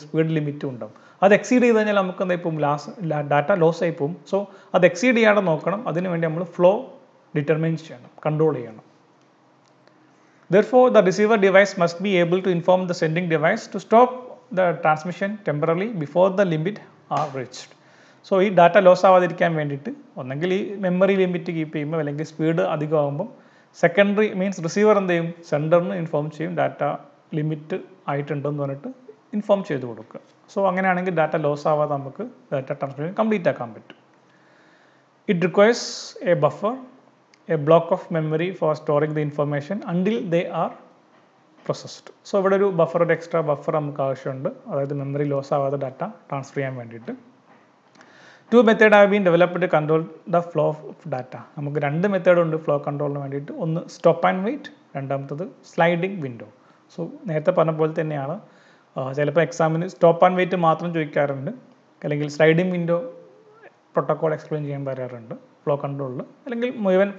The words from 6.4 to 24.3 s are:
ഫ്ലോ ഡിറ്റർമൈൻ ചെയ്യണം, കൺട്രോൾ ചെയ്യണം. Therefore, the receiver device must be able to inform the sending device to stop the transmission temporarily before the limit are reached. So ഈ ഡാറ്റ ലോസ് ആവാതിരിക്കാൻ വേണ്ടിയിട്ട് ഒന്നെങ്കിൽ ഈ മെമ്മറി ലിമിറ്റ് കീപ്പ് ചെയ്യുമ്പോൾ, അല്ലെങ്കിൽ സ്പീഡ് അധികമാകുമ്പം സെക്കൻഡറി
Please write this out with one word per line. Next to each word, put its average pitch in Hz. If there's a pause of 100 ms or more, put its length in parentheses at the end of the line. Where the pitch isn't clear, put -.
ഫ്ലോ 180 (640)
ഡിറ്റർമൈൻ 160
ചെയ്യണം, - (140)
കൺട്രോൾ 151
ചെയ്യണം. 113 (1700)
Therefore, 247
the 214
receiver 208
device 196 (100)
must 170
be 208 (120)
able 170
to 202
inform 185
the 175
sending 165
device 165
to 208
stop 226 (480)
the 185 (180)
transmission 170 (160)
temporarily 165 (160)
before 175 (120)
the 202
limit 160 (440)
are 151
reached. - (560)
So - (120)
ഈ - (120)
ഡാറ്റ 170
ലോസ് 180
ആവാതിരിക്കാൻ 180
വേണ്ടിയിട്ട് 143 (300)
ഒന്നെങ്കിൽ 143
ഈ - (240)
മെമ്മറി 185
ലിമിറ്റ് 180
കീപ്പ് 156
ചെയ്യുമ്പോൾ, 156
അല്ലെങ്കിൽ 147
സ്പീഡ് 165 (120)
അധികമാകുമ്പം 151 (540)
സെക്കൻഡറി 202 (100)